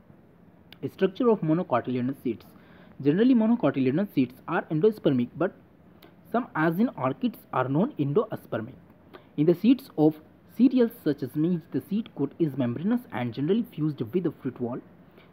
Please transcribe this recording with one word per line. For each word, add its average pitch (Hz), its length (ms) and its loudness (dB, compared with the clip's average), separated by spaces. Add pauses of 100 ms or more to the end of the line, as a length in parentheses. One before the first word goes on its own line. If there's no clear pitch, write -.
(920)
Structure - 380 0
of 208 100 2
monocotyledonous 131 800 -2
seeds. 113 220 -6 (580)
Generally, 202 320 4
monocotyledonous 170 800 0
seeds 131 200 0 (140)
are 180 220 -2
endospermic, 156 640 2
but 175 160 -2 (800)
some, - 220 -2
as 160 240 0
in 240 180 2
orchids, 143 420 -4 (140)
are 127 160 -2
non-endospermic. 143 1080 -2 (640)
In 151 100 2
the 170 80 6
seeds 240 440 2
of 156 160 4 (420)
cereals 240 360 4 (120)
such 147 180 -2
as 131 120 -8
maize, 165 260 0 (120)
the 131 180 -2
seed 214 240 -4
coat 139 240 -4
is 147 180 0
membranous 143 440 -2 (120)
and 123 220 -4
generally 185 400 0
fused 151 260 -4
with 131 240 -4
the 156 160 -2
fruit 127 200 -8
wall. 123 180 -6 (540)